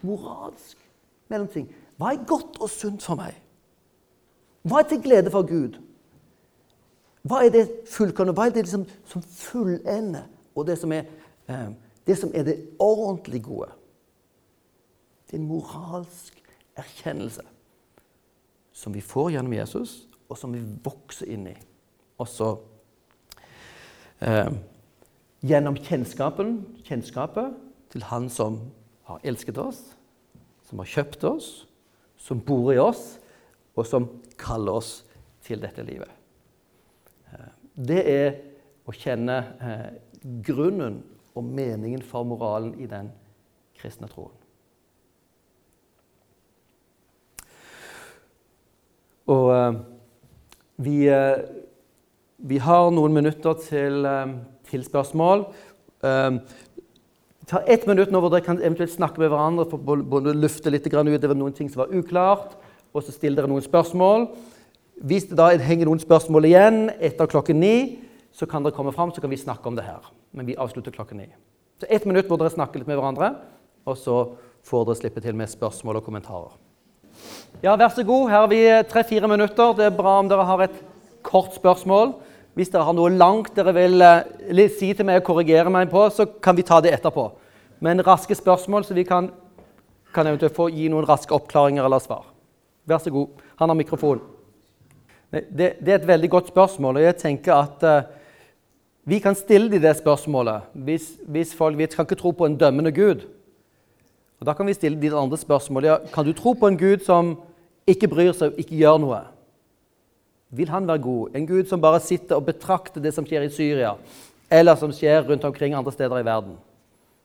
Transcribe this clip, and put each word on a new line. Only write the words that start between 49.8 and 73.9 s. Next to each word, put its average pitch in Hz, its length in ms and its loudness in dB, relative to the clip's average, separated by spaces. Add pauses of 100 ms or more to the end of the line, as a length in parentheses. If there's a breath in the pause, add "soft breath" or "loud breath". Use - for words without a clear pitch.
vi, 143 320 0
eh, 135 320 2 (960)
vi 135 200 -6
har 170 340 2
noen 156 220 2
minutter 151 400 0
til, 143 520 -4
eh, 135 220 -4 (420)
til 127 140 -8
spørsmål. 165 720 -2 (500 loud breath)
Eh, 135 360 -2 (1080 loud breath)
ta 180 180 -4
ett 233 220 4
minutt 196 240 2
nå 185 100 2
hvor 170 80 2
dere 175 160 2
kan 175 120 -2
eventuelt 170 380 -4
snakke 175 220 -4
med 160 140 0
hverandre, 160 380 0
for 151 100 -10
å 143 240 -2
både 139 300 -2
lufte 151 380 -2
litt 143 120 -2
grann 151 240 0
ut, 147 120 2
det 143 80 0
var 143 80 0
noen 139 200 -4
ting 143 140 -8
som 127 100 -8
var 131 80 -2
uklart, 185 680 -2 (380 soft breath)
og 147 100 -6
så - 80 -16
stiller 143 300 -2
dere 139 100 -2
noen 135 140 -4
spørsmål. 185 640 2 (760 loud breath)
Hvis 180 240 -2
det 180 80 -12
da 165 220 8
henger 165 280 0
noen 160 140 2
spørsmål 160 460 4
igjen 214 460 6 (120)
etter 160 240 0
klokken 151 320 0
ni, 233 400 2 (320 loud breath)
så - 160 -12
kan 147 160 -6
dere 151 120 -4
komme 139 180 -6
fram, 170 180 -4
så 170 100 -14
kan 143 80 -6
vi 131 120 -8
snakke 123 240 -12
om 117 100 -8
det 95 120 -10
her. - 180 -18 (260)
Men 131 140 -14
vi 120 100 -8
avslutter 120 360 -10
klokken 110 260 -16
ni. 98 100 -18 (540)
Så - 80 -12
ett 214 160 0
minutt 196 220 0
hvor 170 100 0
dere 160 160 -2
snakker 143 260 -6
litt 123 80 -14
med 143 120 -4
hverandre, 135 340 -4 (540 loud breath)
og 131 100 -6